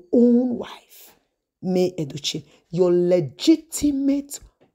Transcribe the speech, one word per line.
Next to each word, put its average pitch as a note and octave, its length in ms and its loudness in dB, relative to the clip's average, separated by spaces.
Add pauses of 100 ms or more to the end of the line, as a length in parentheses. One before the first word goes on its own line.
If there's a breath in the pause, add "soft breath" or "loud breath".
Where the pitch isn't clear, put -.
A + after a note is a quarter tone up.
(120)
own A#3+ 460 2
wife, - 580 -18 (460)
May F3+ 360 0
Edochie, D3 460 -8 (260 soft breath)
your F3 220 2
legitimate C#4 1500 0 (360)